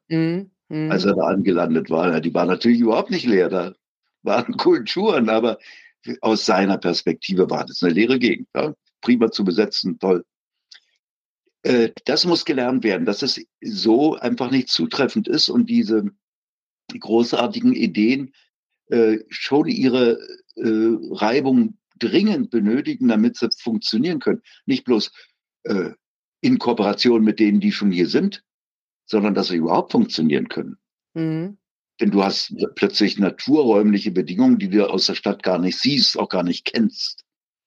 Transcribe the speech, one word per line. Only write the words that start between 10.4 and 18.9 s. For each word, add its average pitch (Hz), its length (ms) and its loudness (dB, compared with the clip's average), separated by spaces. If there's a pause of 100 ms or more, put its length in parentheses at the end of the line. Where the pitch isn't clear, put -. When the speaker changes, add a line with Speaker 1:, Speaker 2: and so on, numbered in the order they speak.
Speaker 2:
Äh, 120 260 2 (160)
das 156 180 0
muss 170 220 0
gelernt 131 400 0
werden, 92 200 0
dass 107 180 -2
es - 200 -4 (180)
so 113 540 2
einfach 123 340 -4
nicht 131 200 0
zutreffend 107 580 -2
ist - 220 0
und 120 200 2
diese 107 400 0 (880)
großartigen 120 760 0
Ideen 120 600 0 (560)
äh, 110 300 2 (100)